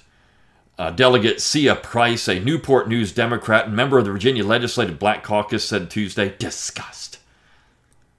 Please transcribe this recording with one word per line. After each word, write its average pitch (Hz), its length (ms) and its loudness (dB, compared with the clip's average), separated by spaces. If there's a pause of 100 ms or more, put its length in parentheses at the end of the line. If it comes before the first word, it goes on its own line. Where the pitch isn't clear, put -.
(760)
Uh, 82 120 -6
Delegate 113 500 4
Sia 135 360 2
Price, 117 520 0
a 92 120 0
Newport 131 500 2
News 113 220 0
Democrat 113 560 0
and 107 80 -4
member 131 240 4
of 113 60 2
the 101 60 -4
Virginia 107 320 0
Legislative 113 540 -2
Black 104 260 0
Caucus, 104 400 -2
said 92 260 -4
Tuesday, 98 480 -4
"Disgust." - 840 -12 (1000)